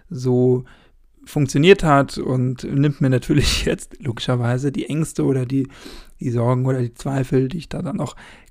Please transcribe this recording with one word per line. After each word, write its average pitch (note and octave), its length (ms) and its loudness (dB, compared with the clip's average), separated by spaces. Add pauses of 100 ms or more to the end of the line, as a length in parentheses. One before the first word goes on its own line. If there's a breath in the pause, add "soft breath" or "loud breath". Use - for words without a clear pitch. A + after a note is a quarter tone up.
so B2+ 540 2 (640 soft breath)
funktioniert D3+ 580 4
hat C#3 340 4
und B2+ 460 -2
nimmt C#3+ 380 0
mir C3+ 80 2
natürlich - 560 2
<laughs> - 0 -
jetzt - 360 -6
logischerweise B2 720 -2
die - 160 -6
Ängste D3+ 380 -2
oder C3 200 0
die, C3+ 220 -2 (540 loud breath)
die C3 80 -4
Sorgen A#2+ 360 0
oder C3 140 0
die A#2+ 140 -4
Zweifel, C3+ 560 -2
die F3 80 -8
ich D3+ 100 -10
da - 140 -8
dann E3 160 -6
noch C#3+ 180 -6 (360 loud breath)